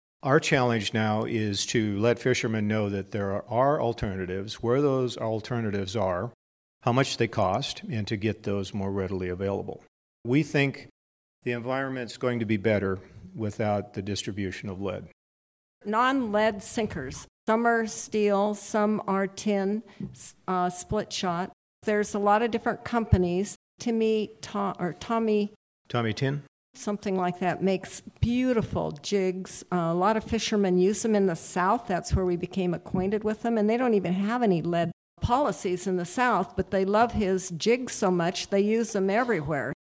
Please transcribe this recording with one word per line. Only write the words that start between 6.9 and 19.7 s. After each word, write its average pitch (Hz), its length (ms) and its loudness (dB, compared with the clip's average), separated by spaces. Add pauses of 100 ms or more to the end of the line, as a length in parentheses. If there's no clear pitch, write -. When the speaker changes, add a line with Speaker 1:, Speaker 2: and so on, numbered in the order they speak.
Speaker 1:
much 135 260 2
they 117 100 2
cost, 107 600 0
and 110 180 -2
to 113 100 -4
get 104 260 -2
those 98 300 -4
more 98 180 -4
readily 92 380 -4
available. 98 520 -4 (440)
We 135 180 2
think 139 460 0 (540)
the 123 100 -2
environment's 127 640 -4
going 123 220 0
to 113 60 0
be 107 120 2
better 98 420 2 (340)
without 104 600 -2
the 110 80 -6
distribution 98 680 -6
of 95 120 -8
lead. 92 240 -6 (800)
Speaker 2:
Non-lead 220 760 0
sinkers. 160 640 -4 (220)
Some 226 180 2
are 233 220 2
steel, 208 640 0
some 208 540 0
are 196 200 0
tin, 202 560 -2 (300)